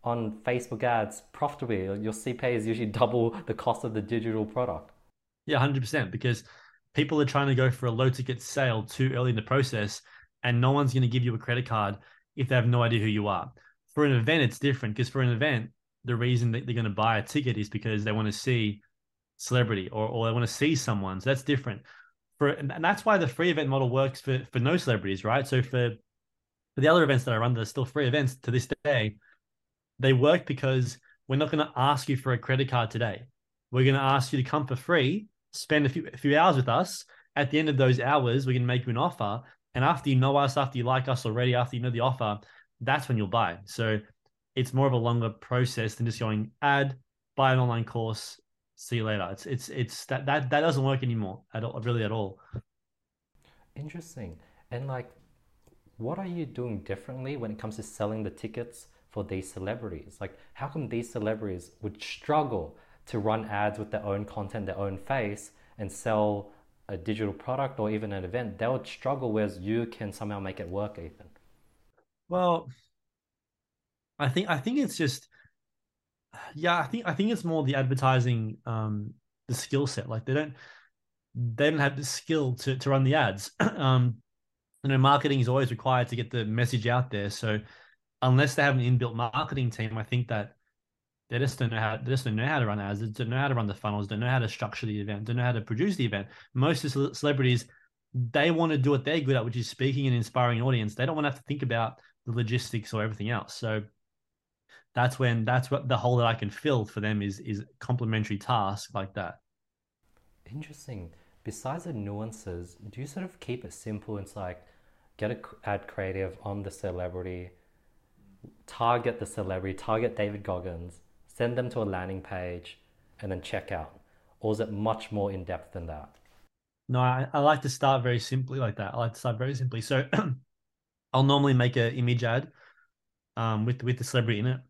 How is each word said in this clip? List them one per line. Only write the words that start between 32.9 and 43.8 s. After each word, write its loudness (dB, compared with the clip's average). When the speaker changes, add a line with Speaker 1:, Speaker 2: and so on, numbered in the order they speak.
Speaker 2:
today. -2
We're 4
gonna 6
ask 4
you 2
to -2
come 0
for -4
free, 2
spend 2
a 4
few, -4
a -16
few 4
hours 6
with 2
us. 0
At 2
the 2
end 2
of 2
those 6
hours, 2
we're 2
gonna 2
make 0
you -4
an 0
offer. -2
And 2
after 2
you 6
know 4
us, 4
after 0
you -2
like 0
us 0
already, 2
after 0
you -2
know -2
the -2
offer, 0
that's 0
when 2
you'll 2
buy. 2
So -2